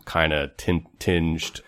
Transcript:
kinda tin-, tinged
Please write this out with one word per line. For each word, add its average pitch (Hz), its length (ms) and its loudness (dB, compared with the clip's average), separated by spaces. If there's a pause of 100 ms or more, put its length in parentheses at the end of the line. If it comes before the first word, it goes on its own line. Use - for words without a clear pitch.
kinda 78 500 0
tin-, 85 300 0 (100)
tinged 82 720 0